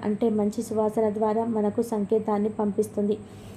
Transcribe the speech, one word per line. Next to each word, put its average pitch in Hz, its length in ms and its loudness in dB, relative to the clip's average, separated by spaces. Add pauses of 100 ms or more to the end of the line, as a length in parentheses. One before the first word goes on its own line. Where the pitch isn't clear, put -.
అంటే 214 260 2
మంచి 208 320 0
సువాసన 214 460 0
ద్వారా 214 360 2
మనకు 220 380 0
సంకేతాన్ని 214 680 0
పంపిస్తుంది. 208 680 0 (380)